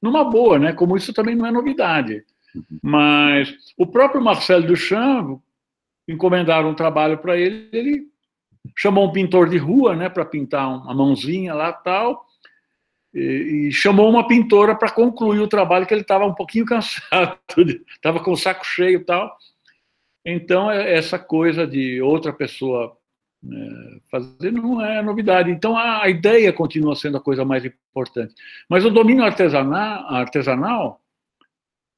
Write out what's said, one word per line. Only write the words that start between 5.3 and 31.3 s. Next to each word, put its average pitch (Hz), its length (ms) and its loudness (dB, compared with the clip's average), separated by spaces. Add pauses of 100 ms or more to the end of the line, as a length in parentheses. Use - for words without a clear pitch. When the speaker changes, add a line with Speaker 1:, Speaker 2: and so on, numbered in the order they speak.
Speaker 1:
encomendaram 165 640 0
um 156 60 -4
trabalho 156 420 0
pra 175 200 -2
ele, 208 360 -2
ele 277 340 -4 (720)
chamou 196 320 2
um - 20 -2
pintor 180 380 2
de 175 80 0
rua, 185 400 2
né, 180 120 -4
pra 175 160 -4
pintar 139 440 -4
uma 127 260 -8
mãozinha 143 580 0
lá 156 180 -4
e - 120 -14
tal, 214 440 -4 (840)
e, 143 560 -4
e 135 40 -4
chamou 202 360 4
uma 226 200 4
pintora 214 480 4
pra 214 140 -2
concluir 226 500 0
o 208 80 0
trabalho, 185 380 2
que 220 60 -2
ele 214 120 0
tava 196 220 2
um 196 80 -4
pouquinho 220 320 -4
<laughs> - 0 -
cansado, - 760 -2 (240)
de, - 180 -2 (180)
tava 165 200 -2
com 185 100 -2
o 170 60 0
saco 185 280 -4
cheio 180 360 0
e 170 40 -14
tal. 180 320 -4 (880)
Então, 180 460 -2
é, 202 240 0
essa 160 240 -2
coisa 160 480 -2
de 131 340 -4
outra 151 320 0
pessoa, 127 640 -6 (460)
né, 57 560 -16 (100)
fazer 135 440 -8
não 233 280 -4
é 214 220 -4
novidade. 202 480 0
Então, 208 260 -2
a, 226 280 -2
a 190 40 2
ideia 196 440 4
continua 151 420 -2
sendo 143 220 -6
a 131 40 -6
coisa 135 240 -2
mais 131 200 -2
importante. 123 680 -10 (360)
Mas 180 160 2
o 226 60 4
domínio 226 340 4
artesana-, 180 840 0
artesanal, 135 920 -4 (960)